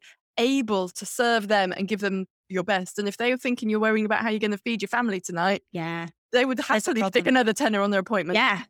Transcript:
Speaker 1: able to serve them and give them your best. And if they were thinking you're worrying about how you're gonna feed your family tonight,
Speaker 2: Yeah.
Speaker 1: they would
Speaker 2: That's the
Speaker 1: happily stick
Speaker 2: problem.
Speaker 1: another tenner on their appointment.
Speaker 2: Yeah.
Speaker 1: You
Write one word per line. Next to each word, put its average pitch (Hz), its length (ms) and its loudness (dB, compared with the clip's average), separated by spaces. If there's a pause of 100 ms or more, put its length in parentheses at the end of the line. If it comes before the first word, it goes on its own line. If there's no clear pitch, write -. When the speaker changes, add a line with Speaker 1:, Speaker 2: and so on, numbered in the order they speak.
(380)
Speaker 1:
able 226 500 0
to - 180 -12
serve 233 400 2
them 196 240 2
and 190 160 -4
give 202 140 -2
them 190 260 -2 (220)
your 185 160 -2
best. 185 340 -2
And 202 80 -2
if 202 100 -4
they 240 140 0
were 254 60 2
thinking 247 340 -2
you're 214 80 0
worrying 220 280 2
about 214 160 0
how 226 80 -2
you're 214 100 -2
gonna 208 180 -2
feed 226 240 -4
your 196 60 -8
family 233 320 -2
tonight, 180 500 -2
Speaker 2:
Yeah. 170 380 -6 (220)
Speaker 1:
they 247 140 4
would 254 140 -2
Speaker 2:
That's 285 100 -6
the 262 60 2
Speaker 1:
happily 226 260 0
stick 196 240 0
Speaker 2:
problem. 254 100 2
Speaker 1:
another 233 200 4
tenner 220 260 0
on 202 100 2
their 196 100 2
appointment. 185 360 -2
Speaker 2:
Yeah. 220 240 2
Speaker 1:
You - 100 -12